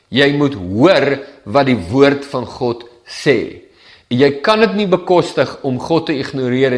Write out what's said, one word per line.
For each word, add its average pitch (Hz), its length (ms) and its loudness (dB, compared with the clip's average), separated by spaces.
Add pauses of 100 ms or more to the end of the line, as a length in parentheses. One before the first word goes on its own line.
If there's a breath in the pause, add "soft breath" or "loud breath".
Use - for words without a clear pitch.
Jy 143 280 2
moet 143 200 0
hoor 131 640 2 (260 loud breath)
wat 131 240 2
die 123 80 2
woord 139 540 2
van 123 180 -6
God 120 360 -6 (200)
sê. - 560 -4 (480 soft breath)
Jy 131 200 2 (120)
kan 220 220 2
dit 196 160 2
nie 202 100 -2
bekostig 175 640 0 (160)
om 127 140 -2
God 165 280 -2
te 151 80 -4
ignoreer 131 600 -2